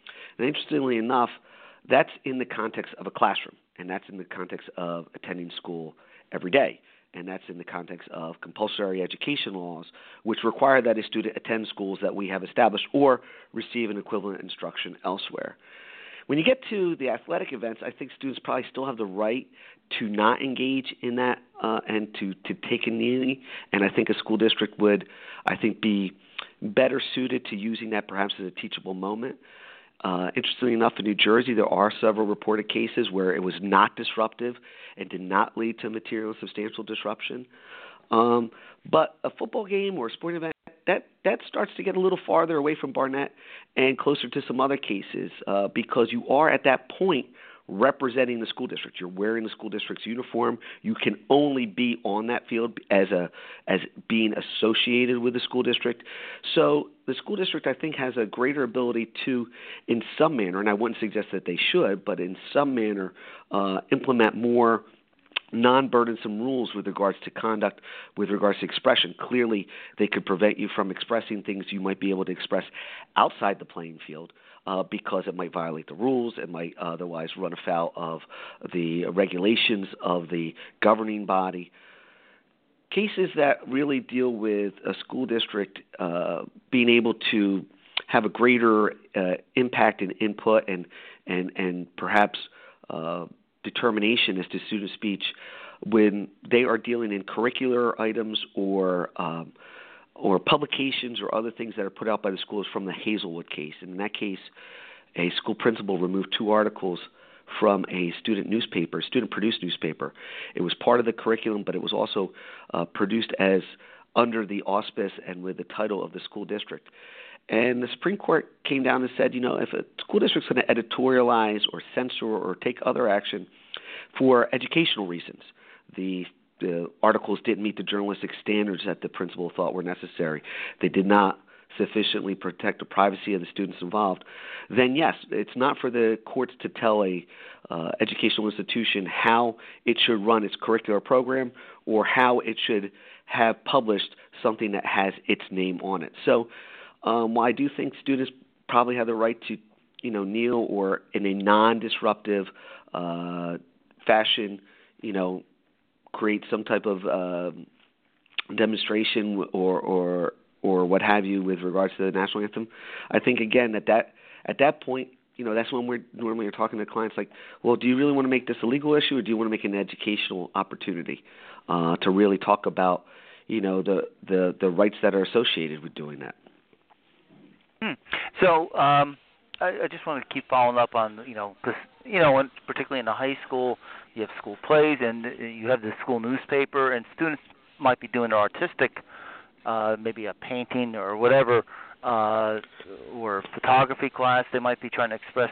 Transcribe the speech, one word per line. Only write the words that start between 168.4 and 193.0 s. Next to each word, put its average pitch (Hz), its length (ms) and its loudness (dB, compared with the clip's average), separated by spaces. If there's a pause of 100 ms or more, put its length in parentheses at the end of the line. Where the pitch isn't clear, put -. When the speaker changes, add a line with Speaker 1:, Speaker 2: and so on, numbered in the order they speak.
Speaker 1:
this 120 160 -2
a - 20 0
legal 143 280 2
issue 143 240 2
or 117 40 -2
do 104 80 -4
you 113 60 2
wanna 110 140 0
make 110 140 -4
an 101 120 -2
educational 98 800 -4
opportunity, 85 640 -6 (460)
uh, 85 300 2
to 98 120 2
really 98 280 6
talk - 280 2
about, 90 380 2 (420)
you 110 140 -2
know, 95 220 0
the, 90 260 0 (180)
the, 92 340 2
the 95 80 4
rights 98 340 4
that 98 120 4
are 95 80 4
associated 80 580 0
with 78 140 -14
doing 76 240 -12
that?" 69 160 -14 (1500)
Speaker 2:
Hmm. 214 120 -4 (480)
So, 170 340 4
um, 143 420 4 (440)
I, 185 240 -2
I 156 40 -4
just 156 180 -12
wanna 143 260 -6
keep - 160 -8
following 123 300 4
up 120 180 2
on, 107 320 0
you 117 80 -14
know, 101 260 -8
'cause, 120 120 -2 (300)
you 214 140 -2
know, 156 140 8
when, 135 180 4 (160)
particularly 135 320 -6
in 113 80 -4
the 110 60 0
high 131 340 -4
school, 127 320 -2 (360)
you 113 80 -6
have 104 160 -6
school 104 180 -12 (100)
plays 151 340 6
and, 117 260 -2
uh, 123 40 -6
you 113 380 -10
have 123 140 2
the 107 100 -4 (100)
school 123 160 0
newspaper, 131 760 0
and 117 120 -4 (100)
students 156 280 -4 (360)
might 127 220 4
be 120 80 -14
doing 117 240 0
artistic, - 720 0 (600)
uh, 110 360 0
maybe 110 260 -6
a 98 80 -8
painting 123 600 -6
or 101 200 -4
whatever, 120 480 6 (380)
uh, 110 560 2 (560)